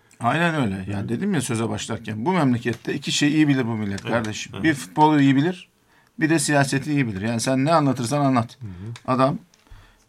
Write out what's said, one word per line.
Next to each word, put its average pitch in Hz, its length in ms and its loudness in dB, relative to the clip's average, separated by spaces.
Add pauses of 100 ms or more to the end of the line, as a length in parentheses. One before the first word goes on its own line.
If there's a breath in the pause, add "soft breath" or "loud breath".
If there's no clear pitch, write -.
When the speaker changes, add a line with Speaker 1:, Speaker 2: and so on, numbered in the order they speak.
(200 soft breath)
Speaker 1:
Aynen 160 340 0
öyle. 101 380 -4
Yani 101 120 -6
Speaker 2:
Hı. 117 40 -8
Speaker 1:
dedim 175 260 -2
ya 143 60 0
söze 113 280 -2
başlarken, 107 560 -8
bu 175 80 0
memlekette 123 640 0
iki - 180 -6
şey 147 220 2
iyi 151 140 4
bilir 131 180 2
bu 117 80 -2
millet 101 260 -4
Speaker 2:
Evet, 110 120 -6
Speaker 1:
kardeşim. 107 420 -4
Speaker 2:
evet. 101 100 -6
Speaker 1:
Bir 156 100 4
futbolu 151 460 2
iyi 139 160 6
bilir, 175 320 -2 (520 soft breath)
bir 151 100 2
de 165 80 4
siyaseti 143 540 0
iyi 143 140 2
bilir. 95 140 -4
Yani 113 200 -2
sen 131 240 0
ne 160 80 2
anlatırsan 135 480 2
anlat. 131 400 0
Speaker 2:
Hı 117 60 -14
hı. 101 480 -8
Speaker 1:
Adam, 135 240 2 (720 soft breath)